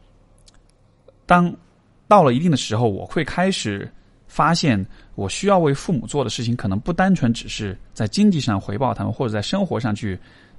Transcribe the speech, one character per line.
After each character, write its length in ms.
当 260
到 140
了 140
一 40
定 120
的 60
时 200
候， 100
我 160
会 200
开 280
始 400
发 260
现 320
我 120
需 200
要 100
为 160
父 180
母 140
做 180
的 60
事 140
情， 120
可 120
能 120
不 140
单 220
纯 180
只 140
是 280
在 140
经 220
济 100
上 220
回 160
报 160
他 100
们， 80
或 140
者 60
在 100
生 240
活 140
上 140
去 260